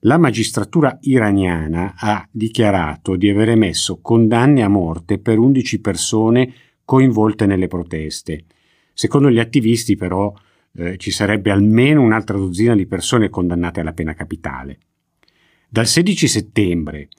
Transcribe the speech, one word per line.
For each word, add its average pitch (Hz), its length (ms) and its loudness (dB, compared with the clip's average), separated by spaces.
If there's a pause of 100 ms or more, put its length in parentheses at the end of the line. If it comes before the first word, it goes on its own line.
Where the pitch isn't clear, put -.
La 131 180 2
magistratura 127 840 0
iraniana 95 920 0
ha 104 340 -4
dichiarato 98 840 -2
di 98 120 2
aver 104 200 2
emesso 98 520 0
condanne 117 640 2
a 104 60 0
morte 87 500 -2
per 110 200 0
undici 123 420 2
persone 113 720 0 (320)
coinvolte 110 600 2
nelle 95 200 0
proteste. 82 760 -10 (500)
Secondo 139 360 2
gli 117 100 4
attivisti, 117 560 0
però, 92 360 -4 (440)
eh, 87 200 -8
ci - 140 -10
sarebbe 104 400 -2
almeno 113 520 4
un'altra 110 360 0
dozzina 98 380 0
di 95 100 0
persone 98 440 -2
condannate 87 500 -4
alla 78 120 -6
pena 80 220 -6
capitale. 71 640 -12 (880)
Dal 113 180 0
sedici 170 420 2
settembre, 85 800 -2 (100)